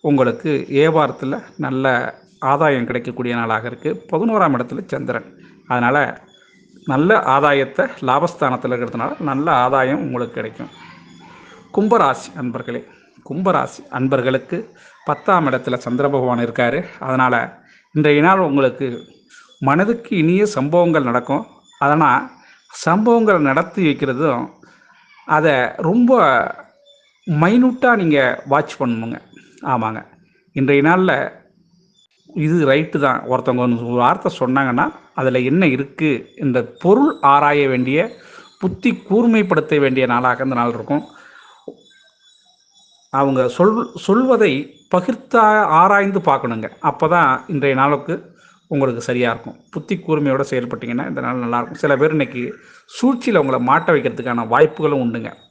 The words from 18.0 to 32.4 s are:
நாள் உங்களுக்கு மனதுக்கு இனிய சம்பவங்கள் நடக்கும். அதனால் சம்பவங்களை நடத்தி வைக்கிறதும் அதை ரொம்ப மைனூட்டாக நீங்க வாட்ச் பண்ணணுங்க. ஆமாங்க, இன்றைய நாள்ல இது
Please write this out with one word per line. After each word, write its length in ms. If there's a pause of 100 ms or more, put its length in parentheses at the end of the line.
நாள் 260
உங்களுக்கு 400 (720)
மனதுக்கு 560
இனிய 300
சம்பவங்கள் 640
நடக்கும். 360 (320)
அதனால் 480 (440)
சம்பவங்களை 680
நடத்தி 460
வைக்கிறதும் 580 (840)
அதை 240 (240)
ரொம்ப 360 (1120)
மைனூட்டாக 680
நீங்க 220 (280)
வாட்ச் 340
பண்ணணுங்க. 380 (440)
ஆமாங்க, 380 (560)
இன்றைய 260
நாள்ல 300 (1200)
இது 260 (100)